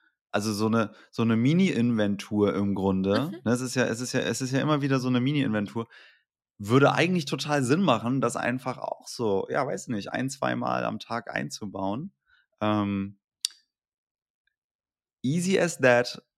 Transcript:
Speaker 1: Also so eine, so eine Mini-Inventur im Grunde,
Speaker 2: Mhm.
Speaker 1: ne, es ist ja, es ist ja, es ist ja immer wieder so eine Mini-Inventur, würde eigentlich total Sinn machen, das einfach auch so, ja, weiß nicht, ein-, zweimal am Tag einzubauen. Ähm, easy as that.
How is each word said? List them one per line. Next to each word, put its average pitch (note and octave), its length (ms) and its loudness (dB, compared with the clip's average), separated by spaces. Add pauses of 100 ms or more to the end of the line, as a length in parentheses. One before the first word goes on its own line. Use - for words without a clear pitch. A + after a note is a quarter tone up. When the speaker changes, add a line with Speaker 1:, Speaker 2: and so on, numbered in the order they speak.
(320)
Speaker 1:
Also G#2 220 0
so G#2+ 140 0
eine, A2 260 2 (180)
so A#2+ 120 -2
eine A2+ 120 2
Mini-Inventur A2+ 1200 2
im G2+ 200 0
Grunde, G2 600 0
Speaker 2:
Mhm. - 80 -14
Speaker 1:
ne, A2 80 0
es B2 100 0
ist B2+ 140 -6
ja, B2 100 2
es A2+ 140 -2
ist B2+ 140 -6
ja, B2+ 80 0
es A#2 200 -2
ist B2+ 100 -4
ja C3+ 100 0
immer D3+ 200 2
wieder C3+ 180 0
so B2 100 -2
eine B2 100 2
Mini-Inventur, A#2 680 -2 (680)
würde A#2 360 4
eigentlich E3+ 320 0
total D3 380 -2
Sinn D3 200 4
machen, A#2+ 380 2
das A#2 160 0
einfach B2+ 400 -4
auch - 300 -10
so, G2+ 420 -2
ja, C3 180 0
weiß - 220 -8
nicht, G#2 240 -6
ein-, C3 160 -2
zweimal B1 560 -2
am G#2+ 140 -4
Tag - 340 -8
einzubauen. G2 800 -6 (480)
Ähm, G2+ 580 0 (2000)
easy F3 340 0
as E3+ 200 0
that. B2 400 4 (200)